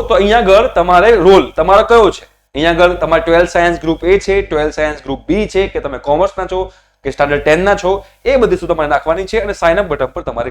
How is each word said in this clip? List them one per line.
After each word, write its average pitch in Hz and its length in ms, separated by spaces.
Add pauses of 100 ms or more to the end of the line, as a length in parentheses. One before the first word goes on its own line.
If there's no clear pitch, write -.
તો 226 60
અહીંયા 208 260
આગળ 202 340
તમારે 180 360 (160)
રોલ 185 180 (140)
તમારો 190 320
કયો 226 260
છે. - 80 (300)
અહીંયા 160 200
આગળ 175 280
તમારે 160 200
ટ્વેલ્થ 170 320
સાયન્સ 170 300
ગ્રુપ 160 200
એ 190 140
છે, 196 240
ટ્વેલ્થ 151 360
સાયન્સ 151 260
ગ્રુપ 135 240
બી 202 240
છે, 190 160
કે 156 160
તમે 139 140 (100)
કોમર્સના 185 440
છો 185 80 (440)
કે 135 100
સ્ટાન્ડર્ડ 143 300
ટેન 160 240
ના 202 140
છો, 180 100 (320)
એ 262 120
બધી 196 240
શું 170 120
તમારે 156 220
નાખવાની 170 360
છે 196 160
અને 202 140
સાઇન 170 220
અપ 185 100
બટન 131 240
પર 170 120
તમારે 120 220